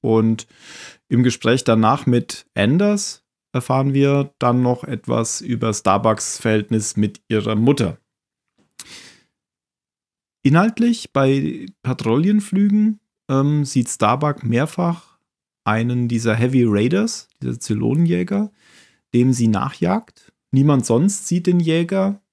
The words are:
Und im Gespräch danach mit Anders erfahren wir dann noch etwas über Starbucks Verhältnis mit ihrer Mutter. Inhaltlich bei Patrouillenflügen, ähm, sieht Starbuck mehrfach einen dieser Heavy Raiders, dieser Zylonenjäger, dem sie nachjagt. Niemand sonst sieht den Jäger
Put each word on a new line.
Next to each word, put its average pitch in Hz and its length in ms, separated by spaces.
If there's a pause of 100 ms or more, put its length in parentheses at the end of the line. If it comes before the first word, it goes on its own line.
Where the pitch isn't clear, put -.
Und 113 440 (640)
im 127 140
Gespräch 123 420
danach 110 400
mit - 400 (100)
Anders 196 720 (280)
erfahren 135 420
wir 139 440
dann 123 220
noch 123 240
etwas 117 560
über 117 320
Starbucks 104 680
Verhältnis 107 580
mit 104 300
ihrer 107 280
Mutter. 123 400 (2500)
Inhaltlich 220 680
bei 139 540 (160)
Patrouillenflügen, 202 1160 (300)
ähm, 143 340
sieht 131 240
Starbuck 139 560
mehrfach 156 760 (460)
einen 120 440
dieser 113 260
Heavy 123 320
Raiders, 131 640 (140)
dieser 123 180
Zylonenjäger, 170 880 (640)
dem 123 180
sie 120 160
nachjagt. 165 840 (180)
Niemand 139 360
sonst 156 420
sieht 175 180
den 180 140
Jäger 175 600 (120)